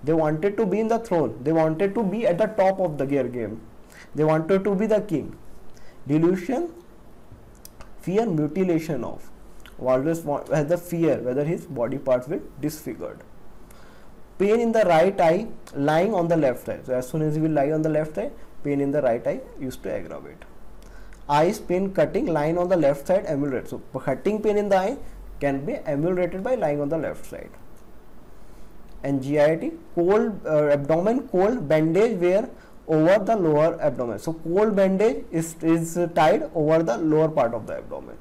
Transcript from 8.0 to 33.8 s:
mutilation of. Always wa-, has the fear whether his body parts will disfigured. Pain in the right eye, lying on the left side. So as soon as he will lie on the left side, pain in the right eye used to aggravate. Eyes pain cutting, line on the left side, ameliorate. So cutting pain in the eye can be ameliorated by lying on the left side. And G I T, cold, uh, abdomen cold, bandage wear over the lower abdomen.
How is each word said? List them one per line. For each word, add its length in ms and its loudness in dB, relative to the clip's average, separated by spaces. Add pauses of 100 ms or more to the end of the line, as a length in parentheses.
mutilation 800 -2
of. 240 -10 (500)
Always 420 0
wa-, 320 -4
has 140 2
the 100 2
fear 420 0
whether 260 -2
his 200 -4
body 320 -4
parts 300 0
will 140 -6 (180)
disfigured. 600 -8 (1160)
Pain 220 4
in 120 2
the 140 4
right 360 6
eye, 260 4 (280)
lying 400 2
on 120 2
the 80 4
left 300 2
side. 220 -8
So 80 -2
as 120 -2
soon 140 -2
as 140 0
he 60 0
will 100 2
lie 200 2
on 120 0
the 60 0
left 260 -2
side, 160 -6 (320)
pain 180 0
in 100 0
the 100 2
right 260 0
eye 140 -4 (180)
used 240 -10
to 100 -6
aggravate. 520 -10 (840)
Eyes 300 2
pain 340 -2
cutting, 320 0
line 320 0
on 100 0
the 80 2
left 300 2
side, 220 2
ameliorate. 400 -2
So 120 -8 (200)
cutting 420 -2
pain 160 2
in 120 0
the 80 6
eye 200 0 (420)
can 240 -2
be 100 -6 (120)
ameliorated 580 -2
by 120 0
lying 260 -2
on 80 -2
the 80 -2
left 280 -6
side. 260 -14 (1500)
And 180 -2
G 180 0
I 180 6
T, 140 -4 (220)
cold, 520 2
uh, 240 4
abdomen 580 2
cold, 400 2
bandage 520 4
wear 300 4 (380)
over 360 6
the 120 2
lower 440 4
abdomen. 400 -2